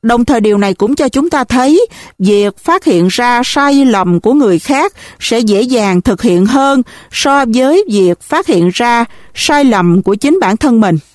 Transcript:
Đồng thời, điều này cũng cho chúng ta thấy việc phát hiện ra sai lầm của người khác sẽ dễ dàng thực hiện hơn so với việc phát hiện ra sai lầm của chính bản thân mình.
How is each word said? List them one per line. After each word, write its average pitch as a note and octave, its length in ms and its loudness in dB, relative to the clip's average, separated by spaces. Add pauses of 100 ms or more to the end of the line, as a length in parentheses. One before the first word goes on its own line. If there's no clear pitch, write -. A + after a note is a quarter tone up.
Đồng A#3 240 0
thời, B3 160 0
điều G#3 160 2
này G3+ 160 0
cũng A3+ 220 -2
cho C#4 140 -2
chúng C#4+ 200 -2
ta C#4 140 -2
thấy C#4 420 2 (340)
việc G3+ 380 0
phát - 260 -2
hiện F3+ 280 0
ra A#3+ 340 0
sai C#4 400 0
lầm F#3 340 0
của A3+ 140 0
người G#3+ 260 2
khác D4+ 340 -2 (260)
sẽ A#3 200 -4
dễ G#3 220 0
dàng G#3 400 0
thực G3+ 200 -2
hiện F3+ 240 2
hơn C4+ 360 0 (300)
so C#4 420 -2
với C#4+ 380 2
việc F3+ 300 0
phát E4 260 -4
hiện F3+ 260 0
ra A#3+ 320 -2 (300)
sai D4 280 0
lầm F#3+ 380 2
của G3 140 0
chính D4+ 240 0
bản G#3 180 -2
thân A#3 240 2
mình. F3+ 160 0 (180)